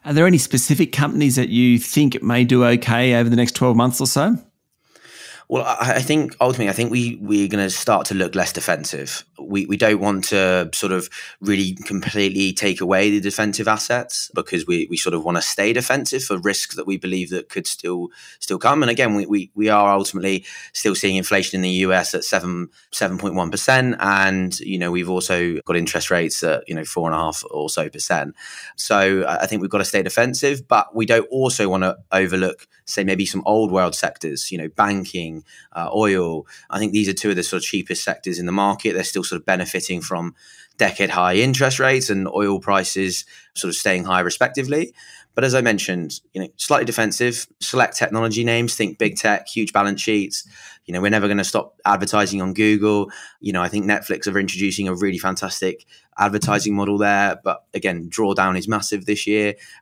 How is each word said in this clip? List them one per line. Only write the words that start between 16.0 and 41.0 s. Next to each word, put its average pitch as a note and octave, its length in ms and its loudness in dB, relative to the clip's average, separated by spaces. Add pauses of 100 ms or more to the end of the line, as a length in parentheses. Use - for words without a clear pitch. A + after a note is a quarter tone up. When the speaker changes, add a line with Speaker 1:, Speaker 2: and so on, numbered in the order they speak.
Speaker 2:
for G2+ 140 -4
risk F#2+ 380 -4
that D#2 120 -8
we F#2+ 120 -4
believe F#2 320 -4
that F2+ 180 -8
could F#2 180 -8
still, F2 420 -6 (320)
still F#2+ 180 -4
come. C#3+ 240 2
And A#2+ 80 2
again, A#2 240 2
we, G2+ 100 0
we, G2 300 -2
we G#2+ 160 0
are G2+ 260 4
ultimately G2 480 -2 (300)
still G2+ 200 0
seeing F#2+ 220 0
inflation F#2+ 400 0
in F#2 60 0
the F#2 80 0
U F#2 240 2
S F2 180 0
at F2 120 -4
seven, F2 440 -2 (220)
seven F#2 260 -2
point F2+ 180 -4
one E2+ 160 -2
percent. B2+ 500 2
And, F#2+ 600 2
you F#2+ 160 -6
know, F2 140 -2
we've F2 180 0
also F2 560 0
got E2+ 120 0
interest E2+ 340 -2
rates E2+ 320 0
at, D#2 260 -2
you E2 60 -6
know, D#2 100 -6
four E2 240 -4
and D#2+ 60 0
a D#2+ 40 -2
half D#2+ 320 -2
or D2+ 200 -4
so D2+ 180 -2
percent. D2 460 -4 (420)
So G2 460 2
I, D#2+ 220 0
I - 20 0
think G2+ 160 -2
we've F#2+ 80 -6
gotta G2 160 0
stay G2 160 0
defensive, B2+ 680 0
but G#2+ 260 2
we A2+ 120 0
don't A#2 240 4
also B2 400 0
wanna F#2 260 0 (160)
overlook, F#2 560 0 (160)
say, - 180 -4
maybe F#2+ 220 0
some G2 220 -4
old G#2+ 260 2
world F#2 220 2
sectors, - 580 -6
you F2+ 60 -8
know, D#2 100 -8
banking, F#2 720 -4 (360)
uh, E2 200 -8
oil. F2+ 540 0 (200)
I F#2+ 120 -6
think G#2 120 -2
these G#2 160 0
are G2 40 -4
two G2+ 180 -2
of F#2+ 60 0
the F2+ 80 -2
sort F2+ 180 -4
of - 20 -8
cheapest F#2 380 -6
sectors F2+ 380 -6
in F2 60 -6
the F2 40 -4
market. G2+ 440 -2
They're F#2 100 -2
still F#2 180 -4
sort F2 180 -6
of - 60 -8
benefiting F2+ 540 -2
from E2+ 340 -6 (440)
decade G2 320 2